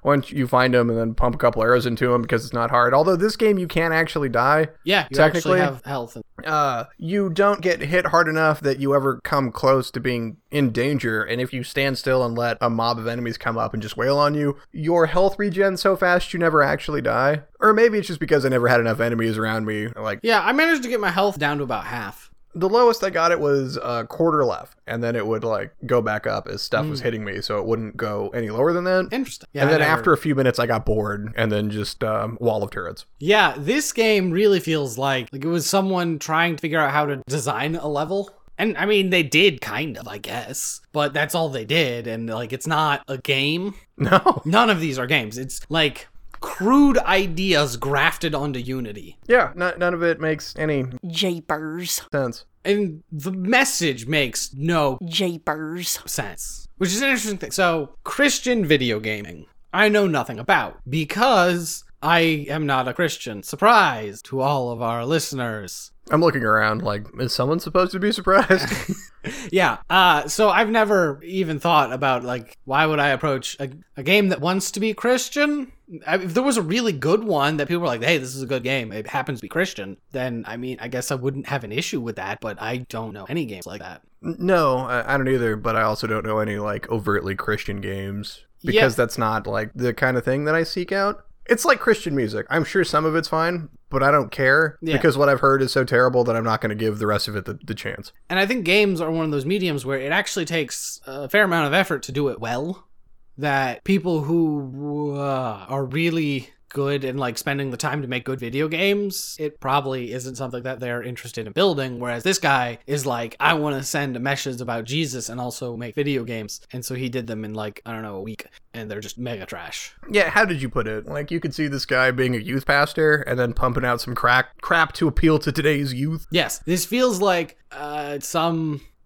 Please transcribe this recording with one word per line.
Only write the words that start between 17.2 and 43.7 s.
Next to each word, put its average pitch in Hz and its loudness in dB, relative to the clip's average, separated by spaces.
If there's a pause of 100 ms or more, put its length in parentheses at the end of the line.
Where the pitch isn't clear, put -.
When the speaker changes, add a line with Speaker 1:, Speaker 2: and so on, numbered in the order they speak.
Speaker 1:
Or 214 6
maybe 220 6
it's - -4
just 165 -6
because 143 4
I 135 4
never 123 4
had 120 6
enough 113 2
enemies 113 0
around 110 -2
me, 107 -4
like 107 -6
Speaker 2:
Yeah, 220 4
I 202 2
managed 311 2
to 247 -6
get 233 -2
my 196 -2
health 190 2
down 147 0
to 143 -2
about 113 -4
half. 110 -10 (300)
Speaker 1:
The 175 -2
lowest 226 4
I 190 0
got 170 2
it 170 2
was 139 0
a 117 -4
quarter 156 2
left, - -4 (120)
and 117 -4
then 120 -2
it 107 -2
would, 110 -2
like, 107 -2 (140)
go 120 2
back 107 -2
up 107 -4
as - -8
stuff 117 0
was 147 -6
Speaker 2:
Mm. 123 -12
Speaker 1:
hitting 113 -2
me, 98 -8
so 104 -2
it 92 -2
wouldn't 113 -2
go 104 -4
any 117 -4
lower 135 2
than 175 0
that. 185 2
Speaker 2:
Interesting. - -6
Yeah, 139 -2
Speaker 1:
And 143 4
Speaker 2:
I 160 4
Speaker 1:
then 156 4
Speaker 2:
never 151 4
Speaker 1:
after 160 4
a 143 4
few 151 0
minutes, 131 2
I 120 2
got 113 0
bored, 104 0
and 113 2
then 104 0
just, 104 -6
um, 110 -2
wall 110 2
of 101 -6
turrets. 90 -10 (140)
Speaker 2:
Yeah, 175 4
this 196 0
game 208 2
really 190 4
feels 143 -2
like, 131 -2
like 139 -8
it - -2
was 170 0
someone 180 0
trying 165 0
to 143 -10
figure 160 -2
out 147 2
how 151 2
to 143 -4 (100)
design 139 -2
a 156 -6
level. 156 -2 (260)
And, 208 0
I 185 0
mean, 190 2
they 175 4
did 160 4
kind 123 -6
of, - -14
I 104 -12
guess, - -8 (100)
but 147 0
that's 151 -2
all 165 0
they 127 -6
did, 120 0
and, 113 -6
like, 113 -6
it's 131 -6
not 151 0
a 135 -6
game. 151 -2 (200)